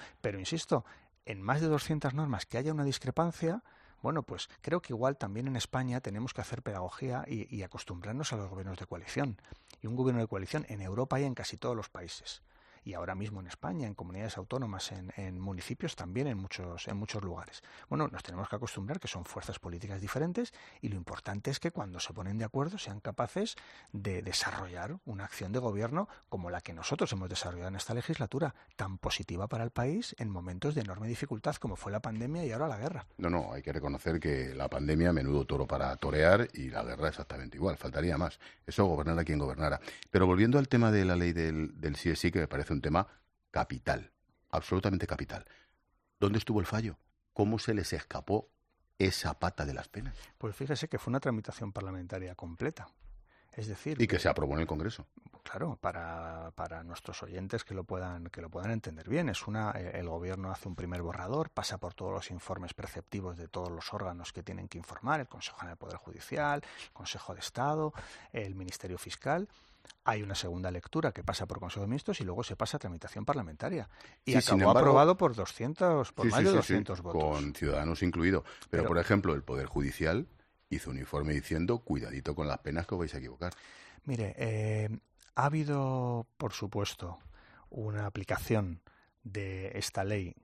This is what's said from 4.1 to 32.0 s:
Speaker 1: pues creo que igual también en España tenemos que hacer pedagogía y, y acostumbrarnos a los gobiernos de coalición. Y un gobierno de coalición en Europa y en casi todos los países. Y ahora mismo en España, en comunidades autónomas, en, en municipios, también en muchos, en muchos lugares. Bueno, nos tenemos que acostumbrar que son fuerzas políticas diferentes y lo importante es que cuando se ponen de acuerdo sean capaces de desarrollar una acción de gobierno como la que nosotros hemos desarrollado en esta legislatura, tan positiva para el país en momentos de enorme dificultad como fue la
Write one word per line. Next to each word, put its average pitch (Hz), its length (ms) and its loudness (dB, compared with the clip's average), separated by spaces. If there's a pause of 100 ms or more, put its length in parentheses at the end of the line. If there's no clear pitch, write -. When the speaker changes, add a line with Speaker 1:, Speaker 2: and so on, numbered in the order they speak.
Speaker 1:
pues - 260 -8 (100)
creo 170 220 0
que - 100 -10
igual 127 240 2
también 113 320 -4
en 131 80 -2
España 127 460 -2
tenemos 107 320 -4
que 123 80 -6
hacer 120 200 -8
pedagogía 113 640 -4
y, 117 300 -6
y 98 80 -4
acostumbrarnos 101 720 -6
a - 20 -2
los 101 140 -4
gobiernos 95 280 -6
de 92 80 -10
coalición. 107 560 -4 (400)
Y 110 60 -6
un 117 80 -2
gobierno 127 260 4
de 110 60 2
coalición 101 420 -4
en 101 120 -6
Europa 123 380 0
y 143 60 2
en 135 80 0
casi - 240 -6
todos 123 180 -2
los 107 140 -6
países. - 520 -12 (440)
Y 92 100 -8
ahora 87 200 -4
mismo 101 240 -4
en 92 80 -10
España, 151 400 -4
en 104 60 -6
comunidades 95 440 -8
autónomas, 113 540 -4
en, 92 240 -10
en 92 240 -6
municipios, 98 560 -6
también 101 320 -2
en 113 100 -2
muchos, 90 520 -8
en 101 80 -4
muchos 104 260 -4
lugares. 90 400 -10 (240)
Bueno, 147 220 0
nos - 140 -8
tenemos 87 260 -6
que 104 80 -2
acostumbrar 117 420 -4
que - 80 -8
son 87 160 -6
fuerzas - 340 -8
políticas 90 440 -6
diferentes 175 520 -2 (280)
y 123 80 -4
lo 98 80 -4
importante 101 520 -6
es 139 120 -4
que 170 100 -2
cuando 92 300 -6
se - 100 -4
ponen 98 260 -4
de 113 60 0
acuerdo 143 340 -2
sean 107 220 -8
capaces 123 560 -2 (380)
de 98 280 -4
desarrollar 92 840 -4
una 101 180 -6
acción 104 300 -6
de 127 60 0
gobierno 120 500 0 (180)
como 87 220 -6
la 87 100 -4
que - 140 -10
nosotros - 400 -2
hemos 95 160 -2
desarrollado 90 400 -6
en 98 80 -6
esta - 160 -4
legislatura, 131 600 -2 (220)
tan 95 220 -4
positiva 98 500 -2
para 113 160 -2
el 120 80 -2
país 151 480 0
en 113 100 -2
momentos 92 460 -2
de 143 60 2
enorme 101 260 -4
dificultad 120 480 -2
como 98 220 -4
fue - 120 -8
la 107 120 0